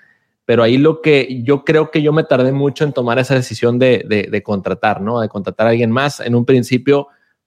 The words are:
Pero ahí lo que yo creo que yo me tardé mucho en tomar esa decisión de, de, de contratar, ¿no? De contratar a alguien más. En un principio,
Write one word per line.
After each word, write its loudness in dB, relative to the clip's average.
Pero 2
ahí 4
lo 2
que 0
yo 0
creo 2
que 0
yo 2
me 0
tardé 2
mucho -2
en -2
tomar -2
esa 0
decisión -2
de, 2
de, 0
de -6
contratar, -4
¿no? -4
De -4
contratar -4
a 4
alguien 2
más. -2
En -2
un 2
principio, 2